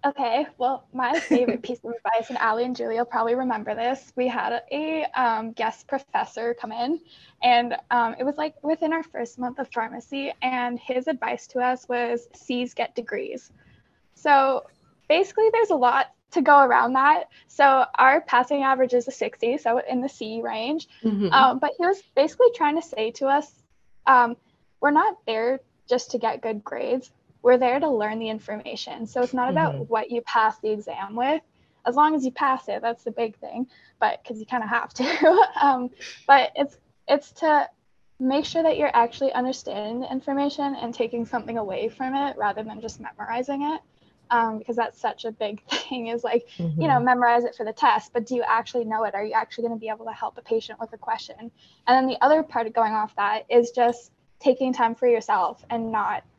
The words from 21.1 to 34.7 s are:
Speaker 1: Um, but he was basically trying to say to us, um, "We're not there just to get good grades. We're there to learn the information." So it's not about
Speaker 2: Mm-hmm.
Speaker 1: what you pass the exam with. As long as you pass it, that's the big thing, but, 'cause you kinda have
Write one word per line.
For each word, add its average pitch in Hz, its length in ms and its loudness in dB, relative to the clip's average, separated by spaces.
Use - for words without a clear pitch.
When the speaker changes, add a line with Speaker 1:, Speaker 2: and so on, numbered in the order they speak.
Speaker 1:
Um, 262 260 6
but 294 200 -2
he 339 60 -2
was 381 160 0
basically - 400 4
trying 302 260 0
to - 60 -14
say 220 260 -6
to 269 140 -4
us, 285 240 0
um, 240 300 6
"We're 285 100 2
not 349 360 2
there 233 340 -2
just 247 240 -2
to 247 60 -2
get 220 240 -4
good 214 220 -6
grades. 247 460 -4
We're 247 160 6
there 254 200 2
to 311 100 0
learn 220 300 -2
the 226 100 -6
information." 214 800 -10
So 247 160 -2
it's 247 120 -2
not 247 160 0
about 311 240 0
Speaker 2:
Mm-hmm. 233 100 -8
Speaker 1:
what 220 260 -2
you 233 120 -4
pass 220 360 0
the 214 120 -4
exam 208 440 -8
with. 277 280 -2
As 247 100 -2
long 302 220 4
as 262 80 -2
you 254 80 -2
pass 262 360 -2
it, - 140 -6
that's 233 220 -6
the 226 80 -6
big 226 240 -6
thing, - 320 -10
but, 220 240 -2
'cause 220 160 -12
you 220 60 -14
kinda 233 200 -4
have 233 280 -4